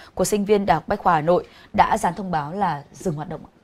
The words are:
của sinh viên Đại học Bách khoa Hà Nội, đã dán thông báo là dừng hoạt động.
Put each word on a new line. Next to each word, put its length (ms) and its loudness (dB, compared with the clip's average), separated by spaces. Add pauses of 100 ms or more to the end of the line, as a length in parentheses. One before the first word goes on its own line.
(140)
của 120 -2
sinh 200 -2
viên 200 2
Đại 100 4
học 120 -2
Bách 120 -2
khoa 140 2
Hà 80 2
Nội, 260 2 (260)
đã 240 4
dán 160 -2
thông 180 -8
báo 220 -4
là 380 -4
dừng 220 -6
hoạt 160 -10
động. 120 -12 (220)